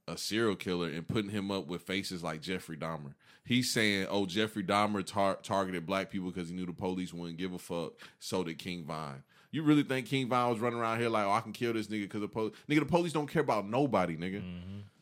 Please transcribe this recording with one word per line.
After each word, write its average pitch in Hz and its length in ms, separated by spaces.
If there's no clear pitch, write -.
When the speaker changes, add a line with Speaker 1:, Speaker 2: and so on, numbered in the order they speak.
Speaker 1:
a - 100
serial 107 380
killer 87 340
and 82 180
putting 104 240
him 101 200
up 95 160
with 87 160
faces 95 400
like 80 180
Jeffrey 85 340
Dahmer. 76 380
He's 123 280
saying, 104 380
"Oh, 101 160
Jeffrey 107 380
Dahmer 101 420
tar-, 98 360
targeted 92 440
black 95 260
people 92 200
'cause 87 180
he 87 60
knew 92 100
the 87 80
police 92 400
wouldn't 85 240
give 92 160
a 90 60
fuck. 85 340
So 95 240
did 82 140
King 87 280
Von." 73 380
You 147 120
really 147 200
think 131 240
King 135 200
Von 123 220
was 117 100
running 120 200
around 113 200
here 117 100
like, 107 160
"Oh, 98 60
I 110 100
can 107 120
kill 120 200
this 107 140
nigga 101 220
'cause 104 120
the 104 60
pol-," 110 240
nigga, 151 120
the 147 60
police 170 280
don't 151 140
care 135 160
about 110 240
nobody, 107 500
nigga. 92 240
Speaker 2:
Mm-hmm. 90 380